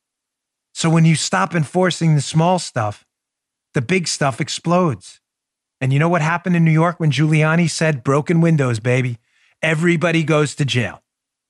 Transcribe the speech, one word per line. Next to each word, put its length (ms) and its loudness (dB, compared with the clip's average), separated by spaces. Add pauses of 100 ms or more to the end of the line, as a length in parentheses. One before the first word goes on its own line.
(760)
So 160 0
when 140 4
you 100 4
stop 400 -4
enforcing 600 0
the 40 2
small 380 0
stuff, 480 -8 (680)
the 80 -2
big 260 -2
stuff 320 -4
explodes. 800 -2 (600)
And 120 0
you 80 2
know 80 2
what 140 0
happened 340 -2
in 80 2
New 80 4
York 260 2
when 140 0
Giuliani 580 2
said, 320 -2
"Broken 380 0
windows, 400 2
baby"? 380 -2 (440)
Everybody 600 0
goes 320 0
to 80 -2
jail. 400 -4 (460)